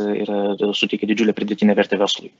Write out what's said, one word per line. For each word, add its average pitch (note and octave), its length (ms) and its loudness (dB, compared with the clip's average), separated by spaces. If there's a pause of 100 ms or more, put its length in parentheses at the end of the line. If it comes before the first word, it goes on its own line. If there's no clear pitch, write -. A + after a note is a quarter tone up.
e, G#2 60 0 (160)
yra, G#2 140 -2 (360)
suteikia - 320 -2
didžiulę G#2+ 240 2
pridėtinę G#2 460 0
vertę G2+ 180 2
verslui. - 440 -2